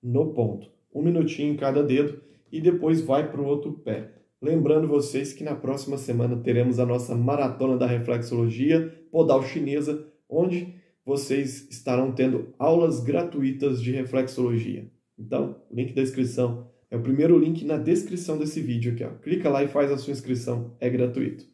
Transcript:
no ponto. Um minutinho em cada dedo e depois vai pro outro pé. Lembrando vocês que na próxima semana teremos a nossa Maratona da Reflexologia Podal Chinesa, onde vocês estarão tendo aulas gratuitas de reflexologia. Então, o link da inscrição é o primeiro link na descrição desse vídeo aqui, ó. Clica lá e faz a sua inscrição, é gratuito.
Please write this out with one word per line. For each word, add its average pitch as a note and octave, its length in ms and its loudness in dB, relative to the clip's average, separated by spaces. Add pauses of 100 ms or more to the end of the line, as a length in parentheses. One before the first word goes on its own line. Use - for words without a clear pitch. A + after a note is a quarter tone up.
no C3+ 320 0
ponto. A2+ 380 -4 (240)
Um C#3+ 80 -4
minutinho D#3 500 0
em - 40 -2
cada C#3 260 2
dedo C#3 400 0 (280)
e D#3+ 100 -8
depois E3 400 2
vai C#3+ 300 0
pro C#3+ 140 -4
outro C#3+ 280 -2
pé. A2 400 -8 (280)
Lembrando D#3 460 2
vocês C#3+ 460 0
que - 120 -10
na D3 120 -6
próxima C3+ 420 -6
semana A#2+ 380 -2
teremos B2 420 2
a B2 80 2
nossa B2 300 -2
Maratona C3 600 0
da B2+ 100 2
Reflexologia A#2+ 1080 0 (140)
Podal C#3 320 4
Chinesa, D3 640 -2 (220)
onde F3 520 -2 (240)
vocês C3+ 640 -2
estarão C3 440 -2
tendo B2+ 460 0
aulas D#3+ 420 4
gratuitas C3+ 800 0
de B2 80 -2
reflexologia. B2 1000 -2 (300)
Então, C3 380 -4 (140)
o - 40 -16
link A#2+ 180 -4
da C3+ 100 0
inscrição B2 680 -2 (220)
é B2 60 -6
o A2+ 60 -2
primeiro D3 360 6
link D#3+ 260 2
na D3+ 120 -2
descrição D#3+ 640 -2
desse D3+ 220 -4
vídeo A#2+ 320 -2
aqui, A#2 100 -6
ó. A#2 80 -8
Clica E3 380 -2
lá C#3 160 2
e C#3 40 -2
faz C#3+ 220 2
a C#3 80 0
sua C#3 140 -8
inscrição, A#2+ 680 -4
é B2 100 0
gratuito. B2 640 -2